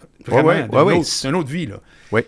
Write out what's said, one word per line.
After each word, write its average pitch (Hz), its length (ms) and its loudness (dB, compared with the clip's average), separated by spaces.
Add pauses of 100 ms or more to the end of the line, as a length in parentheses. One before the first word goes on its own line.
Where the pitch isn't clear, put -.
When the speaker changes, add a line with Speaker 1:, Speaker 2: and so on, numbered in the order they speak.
(260)
Speaker 1:
vraiment 127 220 4
Speaker 2:
Ouais, 175 80 4
ouais, 123 120 -4
Speaker 1:
de - 80 -8
Speaker 2:
ouais, - 60 6
Speaker 1:
l'autre, 175 160 4
Speaker 2:
ouais. 165 60 0
Speaker 1:
c'est - 240 -6
une 147 80 -2
autre 160 120 -4
vie, 160 180 -8
là. 101 140 -14 (320)
Speaker 2:
Oui. 110 160 2